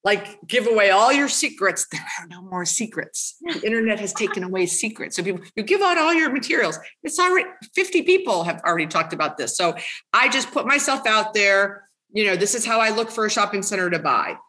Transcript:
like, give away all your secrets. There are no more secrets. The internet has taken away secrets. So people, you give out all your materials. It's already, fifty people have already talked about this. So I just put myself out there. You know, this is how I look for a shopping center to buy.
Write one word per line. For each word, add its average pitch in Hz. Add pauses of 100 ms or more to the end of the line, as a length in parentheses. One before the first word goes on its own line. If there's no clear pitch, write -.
like, 202
give 226
away 214
all 220
your 285
secrets. -
There 156 (200)
are 175
no 180
more 180
secrets. -
The 330
internet 220
has 190
taken 190
away 185
secrets. -
So 185
people, 180 (120)
you 214
give 381
out 349
all 330
your 320
materials. 233 (240)
It's -
already, 359 (260)
fifty 370
people 339
have 165
already 165
talked 160
about 156
this. 123
So 170 (360)
I 254
just 262
put 285
myself 277
out 214
there. 202 (240)
You 208
know, 185
this 208
is 226
how 226
I 220
look 226
for 220
a 208
shopping 202
center 185
to 170
buy. 113 (120)